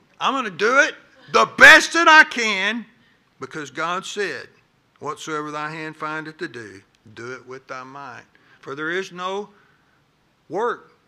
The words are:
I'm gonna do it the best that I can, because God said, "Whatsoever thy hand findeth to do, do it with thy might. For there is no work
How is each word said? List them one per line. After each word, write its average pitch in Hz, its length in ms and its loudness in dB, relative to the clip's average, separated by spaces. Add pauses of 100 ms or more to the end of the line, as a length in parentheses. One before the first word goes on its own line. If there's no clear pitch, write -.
(200)
I'm 208 140 -2
gonna 240 160 -6
do 208 300 0
it 302 140 0 (380)
the 220 140 4
best 294 480 8
that 339 120 4
I 311 180 8
can, 220 600 -4 (540)
because 139 300 -12
God 170 360 -6
said, 156 420 -8 (520)
"Whatsoever 151 500 -10
thy 151 200 -8
hand 156 260 -12
findeth 156 420 -10
to 170 100 -10
do, 104 340 -18 (320)
do 117 180 -14
it 123 140 -16
with 131 200 -18
thy 131 160 -14
might. 131 420 -20 (360)
For 139 140 -14
there 156 160 -6
is 190 200 -6
no 190 420 -10 (960)
work 202 440 -6 (160)